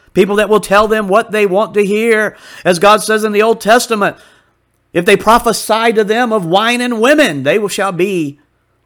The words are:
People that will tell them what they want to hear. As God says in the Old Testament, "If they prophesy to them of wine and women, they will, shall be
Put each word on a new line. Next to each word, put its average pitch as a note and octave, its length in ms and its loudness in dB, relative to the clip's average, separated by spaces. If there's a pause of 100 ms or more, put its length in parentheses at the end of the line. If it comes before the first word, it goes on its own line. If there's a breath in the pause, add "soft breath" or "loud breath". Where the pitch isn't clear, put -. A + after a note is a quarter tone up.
(140)
People G3+ 240 2
that G3+ 120 0
will G#3+ 100 4
tell G3+ 280 2
them G#3+ 200 -2
what G#3 240 -2
they G#3 140 0
want F#3+ 300 -2
to G#3 100 2
hear. G#3+ 500 0 (300 loud breath)
As F3 140 0
God G#3 240 4
says G#3+ 200 -2
in G#3+ 100 -2
the G#3 100 2
Old A3+ 180 0
Testament, G#3+ 560 0 (760 soft breath)
"If F3 120 -2
they G3+ 100 4
prophesy A3+ 760 0
to G#3+ 100 0
them A3 300 -2
of G3+ 120 -2
wine A3 360 0
and B3 180 -4
women, A#3 440 2
they D#3 160 0
will, G3+ 100 -4
shall G3 220 -4
be E3+ 480 -4 (460)